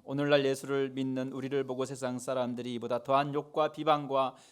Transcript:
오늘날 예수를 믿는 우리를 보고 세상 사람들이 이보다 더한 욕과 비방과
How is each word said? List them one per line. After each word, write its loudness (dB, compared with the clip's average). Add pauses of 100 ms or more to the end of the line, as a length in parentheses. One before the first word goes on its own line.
오늘날 4
예수를 0
믿는 -2
우리를 -2
보고 -4
세상 -4
사람들이 -4
이보다 -4
더한 2
욕과 0
비방과 0 (180)